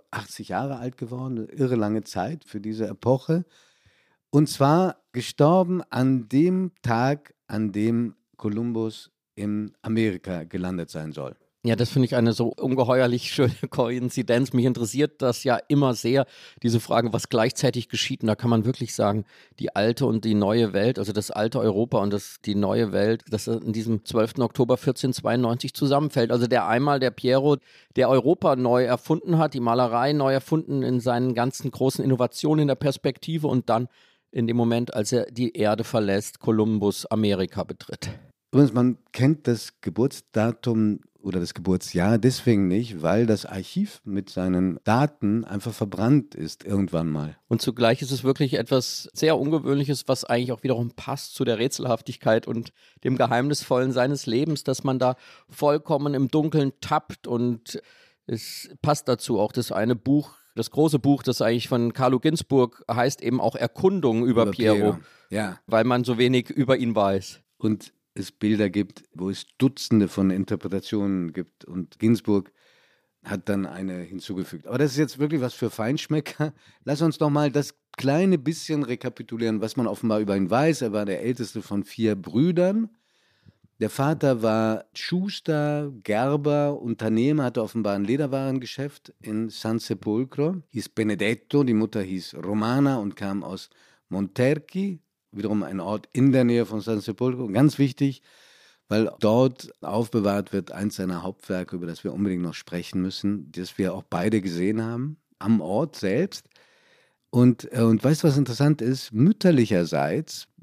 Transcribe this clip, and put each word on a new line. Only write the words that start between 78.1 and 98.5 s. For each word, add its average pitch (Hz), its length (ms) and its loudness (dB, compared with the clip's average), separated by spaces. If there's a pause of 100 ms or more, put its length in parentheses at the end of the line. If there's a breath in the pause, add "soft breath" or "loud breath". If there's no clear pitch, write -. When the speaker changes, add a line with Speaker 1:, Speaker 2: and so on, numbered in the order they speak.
Speaker 1:
bisschen 147 460 -4
rekapitulieren, 113 760 -4
was 110 160 -4
man 120 100 0
offenbar 107 340 0
über 101 140 0
ihn 98 140 2
weiß. 139 320 2
Er 107 140 -2
war 104 100 0
der 98 160 -4
älteste 117 400 -6
von 101 240 -4
vier 110 320 0
Brüdern. 180 720 0 (920 soft breath)
Der 107 100 -2
Vater 139 520 0
war 110 520 0
Schuster, 147 960 -4 (100)
Gerber, 143 800 0
Unternehmer, 117 640 0
hatte 120 180 -2
offenbar 104 340 -2
ein 101 80 -2
Lederwarengeschäft 135 1160 -4
in 110 300 -6
San 113 280 -4
Sepolcro, 131 880 -4
hieß 110 200 -8
Benedetto, 107 760 0
die 123 120 2
Mutter 107 260 0
hieß 92 420 -8
Romana 120 540 0
und 101 200 -6
kam 98 280 -6
aus 92 240 -12 (400 soft breath)
Monterchi, 147 920 -2 (300)
wiederum 104 320 -2
ein 90 180 -8
Ort 98 340 -6
in 131 180 4
der 131 120 4
Nähe 120 200 2
von 107 160 -8
San 107 220 -4
Sepolcro. 123 460 -4
Ganz 131 300 4
wichtig, 139 440 0 (640 soft breath)